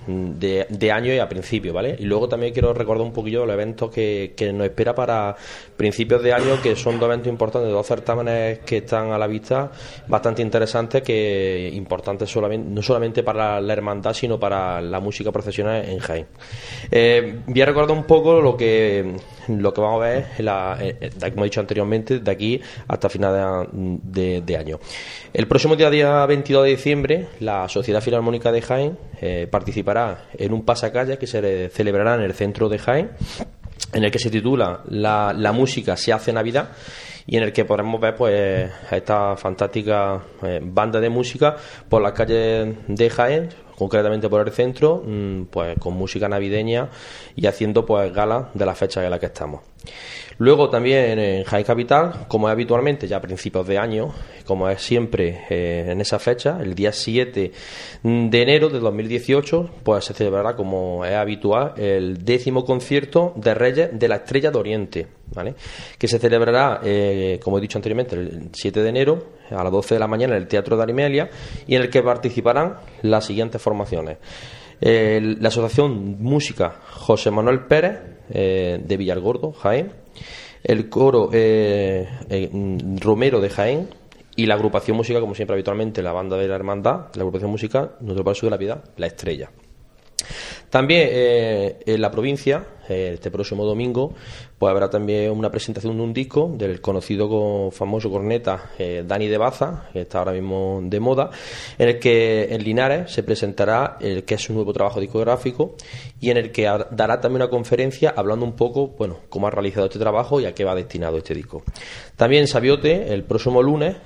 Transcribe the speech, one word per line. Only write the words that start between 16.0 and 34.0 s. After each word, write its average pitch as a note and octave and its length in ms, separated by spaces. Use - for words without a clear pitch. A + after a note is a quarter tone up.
Eh, A#2 560
voy B2+ 140
a C#3 60
recordar D3+ 300
un D3+ 80
poco D#3+ 360
lo B2+ 160
que, G#2+ 580
lo G2+ 260
que G#2 60
vamos A2 220
a A#2 60
ver C3 180
en A2 80
la, F#2+ 340
eh, G2 200
eh, - 300
como G2+ 140
he G#2 40
dicho G#2 120
anteriormente, G#2+ 600
de G#2 100
aquí G#2+ 300
hasta - 200
final F#2+ 640
de, F#2 300
de, F#2 380
de E2+ 160
año. D#2 220
El A2+ 140
próximo D3+ 280
día, D3+ 160
día C#3+ 360
veintidós C#3+ 380
de C#3 60
diciembre, C#3+ 580
la G2+ 280
Sociedad G#2 320
Filarmónica A#2 520
de A#2 100
Jaén, C#3+ 360
eh, F2 300
participará G2+ 760
en G2+ 160
un A2 120
pasacalles B2 540
que A#2+ 80
se A2 140
le F#2+ 300
celebrará G#2 460
en A2+ 60
el F#2+ 120
centro G#2 340
de G#2 100
Jaén, D#3 320
en A2 120